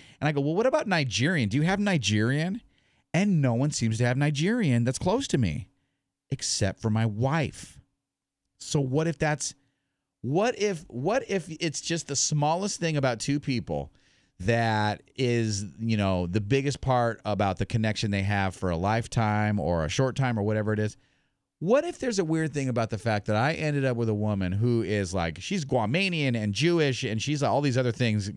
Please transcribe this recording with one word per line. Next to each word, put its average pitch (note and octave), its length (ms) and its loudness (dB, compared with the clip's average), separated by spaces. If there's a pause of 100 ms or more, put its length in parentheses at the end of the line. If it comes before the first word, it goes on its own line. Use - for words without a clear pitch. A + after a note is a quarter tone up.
(200)
And D3 80 0
I D#3 40 0
go, C#3+ 80 0
"Well, D3 140 0
what A3+ 120 2
about D4 200 2
Nigerian? C#3 640 0
Do G2+ 80 -2
you D3+ 80 2
have G3 160 2
Nigerian?" D3 840 0 (500)
And F3+ 300 4
no B2 120 4
one C#3 160 0
seems A2 280 0
to A#2+ 80 2
have B2+ 100 2
Nigerian D3 680 2
that's B2+ 140 0
close A#3 300 0
to D#3+ 100 0
me, D#2+ 300 0 (640)
except - 500 -2
for A2+ 100 0
my A2+ 160 2
wife. B2 720 -2 (800)
So - 220 -2
what C#3+ 260 0
if E3 120 -4
that's, D3+ 360 -2 (680)
what G3 360 0
if, G3 300 -2
what G3 400 -2
if G3 200 -4 (120)
it's E3 200 -4
just - 280 -6
the C#3 80 -4
smallest D#3+ 640 0
thing D#3+ 160 0
about B2+ 240 2
two C#3+ 180 0
people F2 540 -4 (480)
that G#2+ 640 2 (100)
is, A#2 500 0 (140)
you A2+ 180 0
know, F#2+ 300 2
the F#2 140 0
biggest C3+ 400 0
part A#2+ 440 0
about G2 340 0
the G2+ 80 -2
connection A2 440 0
they G2 120 0
have G2 340 2
for F#2 140 -2
a E2 60 0
lifetime G#2+ 840 0
or D#2+ 240 0
a D2+ 40 -2
short C3 280 0
time B2+ 200 0
or G2+ 60 -2
whatever G#2+ 300 0
it G#2+ 80 -2
is? G#2+ 160 -4 (640)
What B3 240 2
if F4 160 -8
there's A#3 180 -2
a F#3 60 2
weird D#3+ 280 0
thing C3+ 160 -2
about A#2 220 0
the A2 80 -4
fact G#2+ 280 -2
that G#2+ 100 2
I C3+ 160 2
ended D3 320 -2
up B2+ 120 0
with A#2 120 0
a G#2+ 60 2
woman G#2 360 0
who A2+ 320 2
is, F#2+ 320 -2
like, E2 260 -2
she's F3 240 -4
Guamanian C#3 720 0
and G#2+ 160 -2
Jewish C#3+ 520 0
and G#2+ 180 -2
she's C#3+ 220 -2
all A#2+ 160 2
these C3+ 180 0
other B2 140 2
things G#2+ 440 0